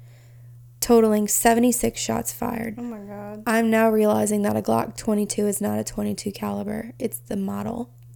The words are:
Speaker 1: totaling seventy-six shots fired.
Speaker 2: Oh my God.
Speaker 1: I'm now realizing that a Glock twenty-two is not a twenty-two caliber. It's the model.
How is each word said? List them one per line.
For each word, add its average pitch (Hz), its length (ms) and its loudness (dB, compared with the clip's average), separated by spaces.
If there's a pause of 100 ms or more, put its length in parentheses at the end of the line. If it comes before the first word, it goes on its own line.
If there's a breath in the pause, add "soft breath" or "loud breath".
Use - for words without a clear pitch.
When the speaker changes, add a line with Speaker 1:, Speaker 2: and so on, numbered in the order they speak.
(800 loud breath)
Speaker 1:
totaling 220 460 6
seventy-six 233 760 2
shots 233 320 -4
fired. 226 460 -6
Speaker 2:
Oh 240 40 -10
my 233 160 -10
God. 208 480 -14
Speaker 1:
I'm 226 240 2
now 220 180 6
realizing 214 540 2
that 214 140 2
a 214 60 0
Glock 226 340 0
twenty-two 208 500 0
is 208 140 -2
not 208 180 -2
a 214 60 -2
twenty-two 208 480 -6
caliber. 208 640 -6
It's 247 200 -6
the - 180 -8
model. 202 540 -6 (260)